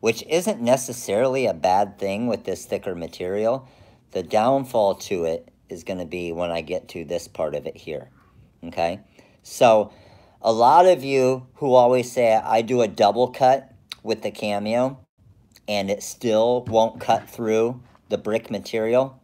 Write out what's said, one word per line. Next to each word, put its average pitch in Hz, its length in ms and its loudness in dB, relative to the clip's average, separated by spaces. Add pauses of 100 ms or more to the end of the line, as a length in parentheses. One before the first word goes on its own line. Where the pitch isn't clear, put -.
Which 113 220 0
isn't 175 380 -2
necessarily 127 840 0
a 98 80 0
bad 92 440 0
thing 98 300 -4
with 107 160 -4
this - 220 -8
thicker 98 280 -6
material. 101 760 -4 (420)
The 95 100 -6
downfall 110 760 2
to 90 280 -4
it 82 260 -4 (200)
is 87 160 -16
gonna 92 200 -8
be 87 280 -8
when 85 180 -4
I 82 100 -4
get - 280 -8
to 85 160 -10
this 82 220 -6
part 76 280 -6
of 71 100 -8
it - 120 -12
here, 73 320 -12 (560)
okay? 85 340 -4 (440)
So 110 480 4 (500)
a 113 100 2
lot 131 340 6
of 180 200 4
you 131 500 0
who 135 180 0
always 123 380 4
say, 113 240 2
"I 110 260 0
do 120 200 -2
a 113 60 2
double 104 420 2
cut 131 420 2 (320)
with 107 200 -4
the 104 80 -4
Cameo 110 680 -4 (680)
and 101 220 -4
it 101 140 -4
still 117 600 0
won't 113 340 2
cut 113 300 -2
through 117 520 -2 (280)
the - 80 -2
brick - 340 -4
material" 117 720 -2